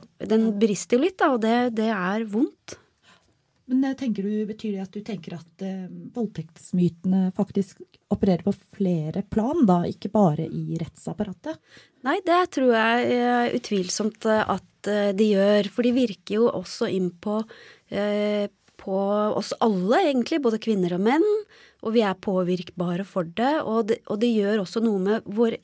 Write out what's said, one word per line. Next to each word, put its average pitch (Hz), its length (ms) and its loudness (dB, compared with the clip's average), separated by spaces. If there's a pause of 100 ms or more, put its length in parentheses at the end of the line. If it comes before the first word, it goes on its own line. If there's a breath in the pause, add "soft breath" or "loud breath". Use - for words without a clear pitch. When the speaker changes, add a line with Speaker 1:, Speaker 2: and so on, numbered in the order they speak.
(180)
Speaker 1:
den 220 400 2
brister 214 400 2
jo 277 60 2
litt 381 120 -2
da, 320 160 2
og 240 80 0
det, 233 340 2
det 220 140 0
er 202 360 -2
vondt. 226 520 -4 (920 soft breath)
Speaker 2:
Men, 262 160 2
eh, 269 100 -2
tenker 226 280 -4
du, 214 240 -2
betyr 214 320 -6
det - 20 -6
at 190 120 -10
du 208 100 -12
tenker 190 320 -12
at, - 280 -16
eh, 190 260 -8 (260)
voldtektsmytene 185 1200 0
faktisk - 480 -4 (280)
opererer 190 320 2
på 196 120 0 (180)
flere 170 560 -2
plan 262 380 2
da, 175 180 6
ikke - 260 -6
bare 165 360 4
i 160 320 -6
rettsapparatet? 185 800 -8 (460 soft breath)
Speaker 1:
Nei, 302 200 0
det 349 140 4 (140)
tror 254 200 4
jeg, 233 400 2
eh, 240 460 0
utvilsomt, 208 680 -4
eh, 214 220 2
at, - 420 -6
eh, 202 240 2
de 214 220 4
gjør, 202 360 4
for - 120 -2
de 247 100 2
virker 214 460 -2
jo 233 120 4
også 185 400 -4
inn 185 200 -2
på, 208 320 -4 (480 loud breath)
eh, 208 560 -2 (320)
på 190 160 -6 (400)
oss - 260 -2
alle 208 460 2
egentlig, 285 340 0
både 220 200 0
kvinner 185 340 0
og 180 60 0
menn, 269 240 4 (580 soft breath)
og 220 100 -4
vi 233 80 4
er 196 140 2
påvirkbare 180 880 -4
for 190 200 -4
det, 240 420 -2
og 220 220 0
det, 226 180 0
og 214 140 -4
det 240 140 4
gjør 208 280 2
også 202 200 -6
noe 214 160 2
med 202 260 0
våre 226 400 0